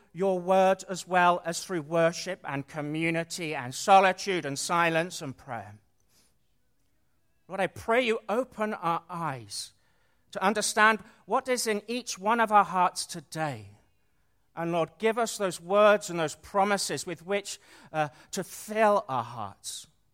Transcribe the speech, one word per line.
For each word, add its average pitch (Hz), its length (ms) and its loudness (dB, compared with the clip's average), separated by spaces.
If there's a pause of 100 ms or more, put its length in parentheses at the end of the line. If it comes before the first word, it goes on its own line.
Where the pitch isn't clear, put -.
(120)
your 185 280 0
word, 190 500 4
as 180 180 -8
well 175 380 4
as 170 180 -6
through 175 200 -6
worship 165 600 0
and 139 240 -8
community 160 840 -4
and 131 220 -8
solitude 190 680 4
and 139 140 -6
silence 170 640 0
and 139 160 -10
prayer. 104 380 -12 (1700)
Lord, 190 140 -4
I 185 60 0
pray 233 340 0
you 226 260 0
open 214 460 -4
our 165 340 -4
eyes 135 640 -8 (600)
to 185 120 -8
understand 214 600 4 (220)
what 254 220 -2
is 247 200 -2
in 208 200 -2
each 240 300 -8
one 214 220 0
of 220 120 2
our 202 140 6
hearts 180 400 0
today. 139 720 -8 (760)
And 170 200 -4
Lord, 165 240 0
give 220 200 0
us 226 200 -2
those 185 240 -4
words 202 480 4
and 175 100 -4
those 156 160 -2
promises 196 680 -2
with 165 200 -12
which, 202 320 -4 (360)
uh, 156 160 -2 (220)
to 190 120 -6
fill 214 640 0
our 131 160 -4
hearts, 113 640 -12 (260)